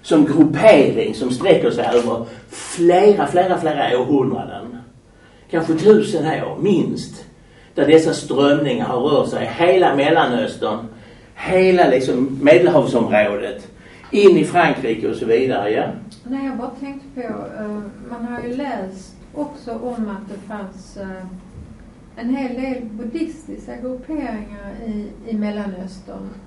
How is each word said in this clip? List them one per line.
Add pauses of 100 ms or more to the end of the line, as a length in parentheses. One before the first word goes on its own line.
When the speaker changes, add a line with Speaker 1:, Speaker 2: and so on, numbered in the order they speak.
Speaker 1:
som
gruppering
som
sträcker
sig
över (240)
flera,
flera,
flera
århundraden. (760)
Kanske
tusen
år,
minst. (500)
Där
dessa
strömningar
har
rört
sig
hela
Mellanöstern, (560)
hela
liksom
Medelhavsområdet, (440)
in
i
Frankrike
och
så
vidare,
ja. (400)
Speaker 2:
Nej,
jag
bara
tänkte
på,
eh, (320)
man
har
ju
läst (200)
också
om
att
det
fanns,
eh, (880)
en
hel
del
buddhistiska (100)
grupperingar (120)
i, (240)
i
Mellanöstern. (180)